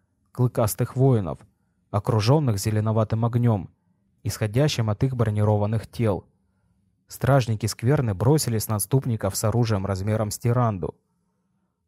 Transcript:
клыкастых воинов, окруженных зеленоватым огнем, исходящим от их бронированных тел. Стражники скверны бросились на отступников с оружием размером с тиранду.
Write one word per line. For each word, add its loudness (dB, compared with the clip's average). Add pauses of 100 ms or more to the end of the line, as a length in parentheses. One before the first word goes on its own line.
(320)
клыкастых -2
воинов, 2 (520)
окруженных 2
зеленоватым 0
огнем, 0 (540)
исходящим 0
от -2
их -2
бронированных 0
тел. -2 (840)
Стражники 0
скверны 0
бросились 0
на 0
отступников -2
с -6
оружием 0
размером -2
с -10
тиранду. -2 (920)